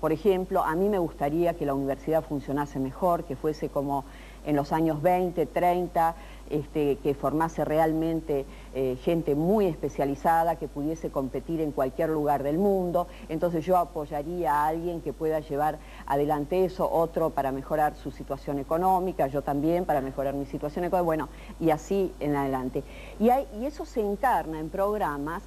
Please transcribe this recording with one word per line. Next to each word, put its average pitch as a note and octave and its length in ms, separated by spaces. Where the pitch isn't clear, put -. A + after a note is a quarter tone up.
Por D#3 120
ejemplo, F#3 500
a D#3 140
mí G3 120
me G#3 100
gustaría E3 560
que D#3+ 120
la C#3 80
universidad C#3 480
funcionase C#3+ 560
mejor, D#3+ 460
que C#3 100
fuese D3+ 360
como C#3 340
en D3+ 80
los C#3+ 180
años D#3+ 280
veinte, F3 460
treinta, F3 680
este, C#3+ 480
que C#3+ 160
formase D3+ 500
realmente, D#3 800
eh, C3 280
gente E3 320
muy F#3+ 300
especializada, D#3+ 920
que D3+ 120
pudiese D#3 400
competir C#3+ 540
en D3 100
cualquier D3 380
lugar D3 320
del D3 160
mundo. F3+ 480
Entonces E3 340
yo F3+ 140
apoyaría D#3 760
a D3 140
alguien E3 340
que C#3+ 140
pueda D#3 260
llevar D3 380
adelante D3 600
eso, F3 260
otro E3 380
para C3+ 200
mejorar D3+ 460
su - 140
situación C#3+ 480
económica, F3 680
yo C#3 120
también D3+ 460
para C#3+ 160
mejorar C3+ 320
mi C#3 100
situación D3+ 400
económica, F3 220
bueno, D#3+ 220
y E3 120
así F#3 500
en D3 160
adelante. C3+ 460
Y A3 120
hay, C4 160
y A#3 60
eso D4+ 220
se A#3 160
encarna F#3+ 580
en D#3+ 80
programas F3+ 800